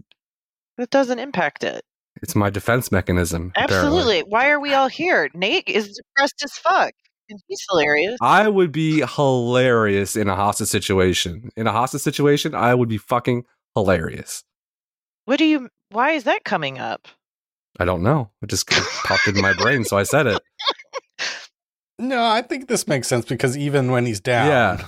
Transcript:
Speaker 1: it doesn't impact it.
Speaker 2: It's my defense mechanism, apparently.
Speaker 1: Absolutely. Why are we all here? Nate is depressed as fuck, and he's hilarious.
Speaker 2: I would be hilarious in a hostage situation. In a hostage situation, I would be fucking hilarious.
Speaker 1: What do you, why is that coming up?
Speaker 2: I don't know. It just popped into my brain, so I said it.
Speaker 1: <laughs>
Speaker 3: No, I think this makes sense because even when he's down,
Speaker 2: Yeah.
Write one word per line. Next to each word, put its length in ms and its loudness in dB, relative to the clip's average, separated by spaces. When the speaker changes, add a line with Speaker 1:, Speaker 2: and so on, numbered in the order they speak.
Speaker 1:
it 120 -6
doesn't 280 2
impact 460 -4
it. 180 -6
Speaker 2:
It's 120 -8
my 140 2
defense 420 -2
mechanism, 640 -2
apparently. 200 0
Speaker 1:
Absolutely. 340 2
Why 280 0
are 100 2
we 120 -4
all 160 4
here? 460 0
Nate 340 -2
is 300 -2
depressed 440 -2
as 100 -10
fuck, 400 0
and 180 -18
he's 240 -10
hilarious. 520 2
Speaker 2:
I 260 4
would 240 2
be 340 0
hilarious 1080 2
in 120 0
a 60 0
hostage 340 0
situation. 880 0
In 100 -2
a 60 0
hostage 280 -2
situation, 540 0
I 200 2
would 140 2
be 100 -2
fucking 460 -2
hilarious. 680 -2
Speaker 1:
What 120 0
do 60 2
you, 240 2
why 220 0
is 120 -4
that 200 -2
coming 340 -4
up? 280 -8
Speaker 2:
I 60 0
don't 180 0
know. 280 0
It 60 -10
just 220 -4
popped 580 -2
into 140 0
my 100 2
brain, 320 0
so 140 0
I 60 2
said 220 2
it. 200 0
Speaker 1:
<laughs> 60 -20
Speaker 3:
No, 240 -2
I 200 2
think 260 -8
this 180 -2
makes 220 -2
sense 160 0
because 320 -2
even 340 0
when 140 2
he's 160 -4
down, 280 2
Speaker 2:
Yeah. 400 2